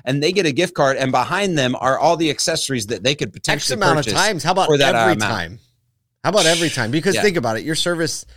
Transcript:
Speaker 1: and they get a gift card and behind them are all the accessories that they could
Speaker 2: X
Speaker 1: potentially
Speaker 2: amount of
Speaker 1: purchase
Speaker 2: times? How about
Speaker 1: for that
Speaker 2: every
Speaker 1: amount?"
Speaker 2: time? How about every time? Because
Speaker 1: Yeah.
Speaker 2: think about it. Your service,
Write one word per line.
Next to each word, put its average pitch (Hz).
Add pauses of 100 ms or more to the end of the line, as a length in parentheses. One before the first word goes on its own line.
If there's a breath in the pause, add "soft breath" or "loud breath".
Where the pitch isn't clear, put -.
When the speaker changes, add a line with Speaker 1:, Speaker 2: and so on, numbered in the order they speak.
Speaker 1:
and 139
they 165
get 185
a 147
gift 170
card 135
and 131
behind 170
them 127
are 127
all 160
the 156
accessories 135
that 104
they 135
could 135
Speaker 2:
X 92
Speaker 1:
potentially -
Speaker 2:
amount 175
of 139
Speaker 1:
purchase 110
Speaker 2:
times? 190
How 165
about 185
Speaker 1:
for 147
that 139
Speaker 2:
every 113
Speaker 1:
amount?" 104
Speaker 2:
time? 92 (640)
How 147
about 190
every 165
time? 113
Because 165
Speaker 1:
Yeah. -
Speaker 2:
think 208
about 117
it. 107
Your 151
service, 165 (120 soft breath)